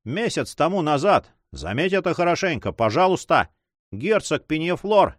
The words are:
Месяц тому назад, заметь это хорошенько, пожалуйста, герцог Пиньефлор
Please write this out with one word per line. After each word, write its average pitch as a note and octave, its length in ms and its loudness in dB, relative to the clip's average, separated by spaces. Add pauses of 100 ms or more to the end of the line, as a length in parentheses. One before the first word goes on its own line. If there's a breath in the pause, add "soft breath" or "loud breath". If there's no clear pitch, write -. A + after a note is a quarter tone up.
Месяц D#3+ 500 -4
тому F3 280 0
назад, D3+ 480 2 (220)
заметь G#2 400 -4
это F#3 220 0
хорошенько, F3 580 0
пожалуйста, E3 760 2 (420)
герцог D#3 540 -2
Пиньефлор F3 720 0